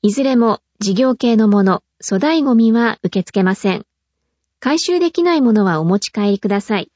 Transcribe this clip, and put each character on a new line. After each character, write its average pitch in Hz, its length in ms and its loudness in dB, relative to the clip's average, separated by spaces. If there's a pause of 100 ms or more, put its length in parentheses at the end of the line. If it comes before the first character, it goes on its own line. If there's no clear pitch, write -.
い 208 80 2
ず 254 140 -2
れ 262 100 0
も 233 260 0 (200)
事 196 140 -2
業 254 200 0
系 233 220 0
の 214 100 2
も 202 160 2
の、 190 220 0 (180)
粗 196 160 -4
大 311 240 0
ゴ 262 120 0
ミ 226 180 4
は 233 300 0
受 185 180 -4
け 180 60 -6
付 - 140 -4
け 190 40 2
ま 190 100 2
せ 190 200 -4
ん。 - 120 -10 (720)
回 294 200 -2
収 359 200 -2
で 339 140 0
き 349 100 -2
な 349 120 2
い 311 60 0
も 240 120 2
の 214 120 2
は 170 160 0
お 160 40 -4
持 185 140 0
ち - 120 -8
帰 202 220 -2
り 196 60 -2
く 208 100 -6
だ 202 120 -2
さ 208 180 -4
い。 - 180 -10